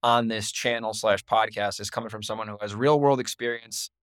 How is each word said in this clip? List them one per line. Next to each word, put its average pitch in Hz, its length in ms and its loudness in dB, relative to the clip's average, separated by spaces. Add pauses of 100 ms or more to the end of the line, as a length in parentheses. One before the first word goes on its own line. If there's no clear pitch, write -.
on 120 240 4
this 110 240 -4
channel 117 420 -2
slash 107 320 2
podcast 110 540 0
is 104 100 -8
coming 113 220 -6
from 107 140 -12
someone 110 240 -8
who 104 120 -12
has 104 140 -6
real-world 139 460 4
experience 117 680 -6 (120)